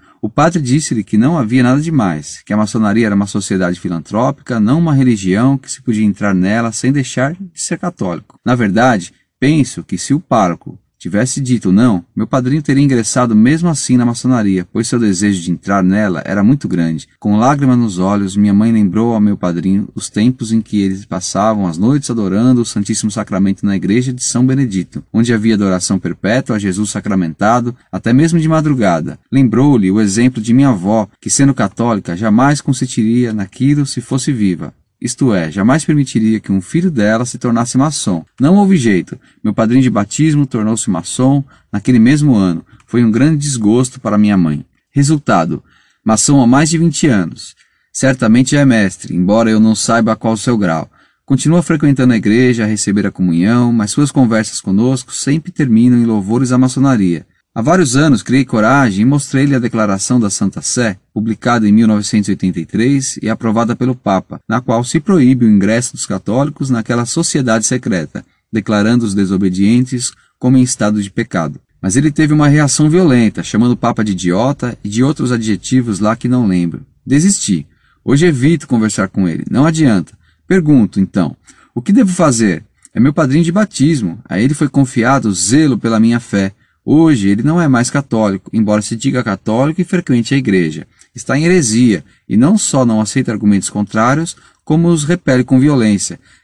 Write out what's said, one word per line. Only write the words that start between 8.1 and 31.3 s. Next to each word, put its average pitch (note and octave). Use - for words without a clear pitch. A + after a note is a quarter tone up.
Na B2
verdade, A2
penso C3+
que -
se -
o D#3+
pároco F#2
tivesse G#2+
dito B2
não, G2+
meu G#2+
padrinho C3+
teria C#3
ingressado B2
mesmo D#3
assim C#3
na A#2+
maçonaria, A2+
pois A2+
seu B2
desejo G2+
de E2+
entrar F#2+
nela F#2+
era G2
muito C3+
grande. E2
Com G#2
lágrima C3
nos G#2+
olhos, G2
minha G2+
mãe A2
lembrou A2
ao G#2+
meu G#2
padrinho F2+
os -
tempos A#2
em A2+
que G#2
eles G2
passavam G2
as D#2+
noites C3
adorando A#2
o A2+
Santíssimo G#2+
Sacramento G2
na G2+
igreja G#2+
de B2
São B2
Benedito, B2+
onde A#2
havia A2
adoração F#2+
perpétua G#2+
a G#2+
Jesus G2
sacramentado, G2+
até G#2
mesmo D#3+
de D#3
madrugada. B2
Lembrou-lhe A#2+
o G#2+
exemplo A2+
de A#2
minha C#3
avó, G#2
que -
sendo C#3